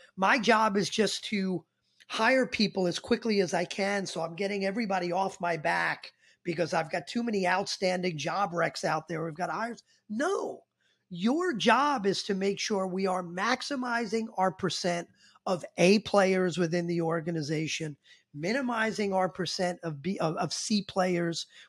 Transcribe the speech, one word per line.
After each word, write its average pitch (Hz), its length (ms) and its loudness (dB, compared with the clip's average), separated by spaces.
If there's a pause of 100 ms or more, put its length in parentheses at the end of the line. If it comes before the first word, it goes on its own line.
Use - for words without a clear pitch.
(160)
my 208 240 4
job 214 360 4
is 196 140 2
just - 360 2
to 190 380 -2 (440)
hire 247 360 4
people 190 440 0
as 175 100 -2
quickly 220 420 2
as 180 140 0
I 160 100 0
can. 196 400 -2
So - 160 -6
I'm 165 140 -4
getting 196 300 -2
everybody 196 480 -2
off 190 280 -2
my 175 160 0
back 165 560 -2 (300)
because 170 320 -2
I've 160 160 0
got 175 160 -4
too 233 160 -4
many 208 240 0
outstanding 185 720 0
job 170 320 -2
recs 165 340 -2
out 156 220 0
there. 160 180 -6
We've 165 80 -6
got 147 160 -4
hires. 214 360 -6 (240)
No, 294 560 -2 (440)
your 262 440 0
job 240 520 2
is 196 200 0
to 202 100 -2
make 196 240 -2
sure 190 280 -2
we 190 200 -2
are 185 160 0
maximizing 233 1040 -2 (100)
our 185 140 4
percent 175 580 -2 (380)
of 180 180 -2 (120)
A 190 240 8
players 185 580 4
within 175 280 2
the 170 160 0
organization, 160 920 -2 (380)
minimizing 220 800 0
our 185 160 4
percent 180 540 -2
of 156 180 -6
B, 180 180 -2
of, 160 180 0
of 170 160 -4
C - 300 -2
players 170 640 -2 (220)